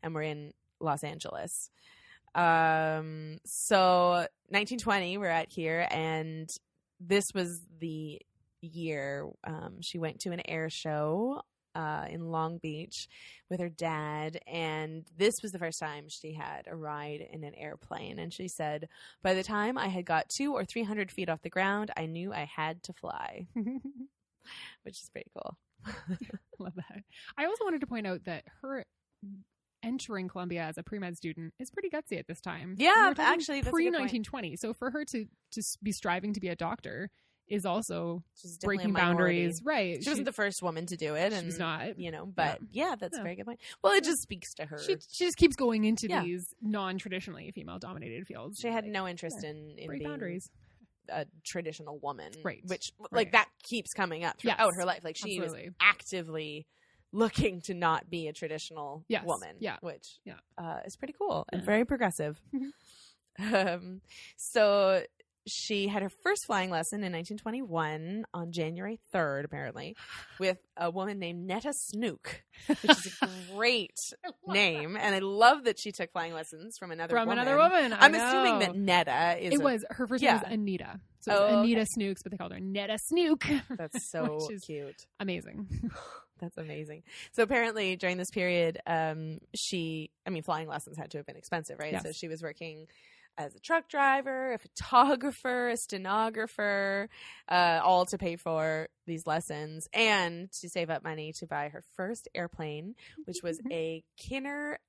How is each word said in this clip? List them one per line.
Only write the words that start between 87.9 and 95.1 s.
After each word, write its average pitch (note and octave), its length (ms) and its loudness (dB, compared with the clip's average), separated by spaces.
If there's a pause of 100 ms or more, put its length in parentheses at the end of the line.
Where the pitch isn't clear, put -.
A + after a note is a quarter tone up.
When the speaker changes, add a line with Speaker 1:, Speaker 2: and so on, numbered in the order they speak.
Speaker 1:
during F3+ 200 0
this F3+ 140 -4
period, F3 560 2
um, D#3+ 520 -2 (160)
she, D#3+ 560 -4 (160)
I - 40 -6
mean, E3 120 -4
flying D#3+ 260 -2
lessons D3+ 300 -8
had - 140 -10
to D3+ 60 -8
have C#3+ 80 -10
been C#3+ 100 -14
expensive, - 420 -8
right? D#3 140 -4
Speaker 2:
Yes. F#3 100 -2
Speaker 1:
So D#3+ 100 -6
she E3+ 160 -10
was D#3+ 140 -8
working D#3+ 460 -12 (500)
as D3 160 -8
a - 60 -20
truck E4 280 2
driver, C4+ 640 2
a G#3+ 40 -4
photographer, B3 1080 4